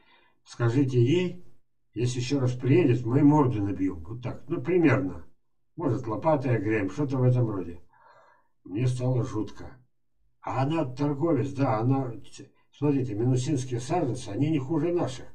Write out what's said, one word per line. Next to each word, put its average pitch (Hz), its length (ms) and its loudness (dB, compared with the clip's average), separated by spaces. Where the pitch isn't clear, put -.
Скажите 123 580 2
ей, 175 420 2
если 123 240 -2
ещё 135 220 -2
раз 123 120 0
приедет, 131 540 4
мы 135 160 4
морду 143 400 6
набьём». 95 420 -4
Вот 117 180 -12
так, - 260 -8
ну, 160 120 -4
примерно. 120 680 2
Может, 123 300 -2
лопатой 127 500 2
огреем, 101 340 0
что-то 139 260 -2
в 127 60 2
этом 123 260 4
роде. 92 320 -8
Мне 110 220 -2
стало 123 380 0
жутко. 95 540 -8
А 123 200 -2
она 156 220 0
торговец, 143 680 -2
да, 123 240 0
она... 123 340 0
Смотрите, 135 440 0
минусинские 123 680 0
саженцы, 156 480 -4
они 127 220 0
не 156 80 0
хуже 156 340 -2
наших. 151 420 -4